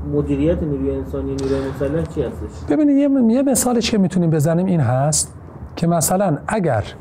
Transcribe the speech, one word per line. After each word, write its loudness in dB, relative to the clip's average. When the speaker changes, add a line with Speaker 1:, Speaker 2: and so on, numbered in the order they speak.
Speaker 1:
مدیریت 0
نیروی -2
انسانی، -6
نیروی -2
مسلح -2
چی -6
هستش؟ -8
Speaker 2:
ببینید، 4
یه، 4
یه 2
مثالش 2
که 2
می‌تونیم 2
بزنیم 2
این 2
هست 0
که 0
مثلاً 2
اگر 0